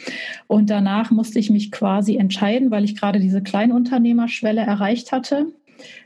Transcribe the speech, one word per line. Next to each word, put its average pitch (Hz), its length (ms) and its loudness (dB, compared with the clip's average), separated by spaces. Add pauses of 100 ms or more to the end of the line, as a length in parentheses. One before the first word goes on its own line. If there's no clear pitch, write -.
(460)
Und 208 220 4
danach 208 420 0
musste 220 280 0
ich 208 100 0
mich 208 240 0
quasi 202 440 0
entscheiden, 220 540 0
weil 208 140 0
ich 208 160 -2
gerade 202 200 0
diese 190 220 0
Kleinunternehmerschwelle 233 1160 0
erreicht 202 500 -2
hatte. 285 360 -2 (600)